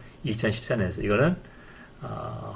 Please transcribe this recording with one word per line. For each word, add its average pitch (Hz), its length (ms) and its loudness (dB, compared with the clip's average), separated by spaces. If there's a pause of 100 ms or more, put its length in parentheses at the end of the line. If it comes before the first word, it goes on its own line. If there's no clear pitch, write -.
(240)
이천십사 110 520 0
년에서 95 280 0
이거는, 127 320 6 (640)
어, 113 540 -6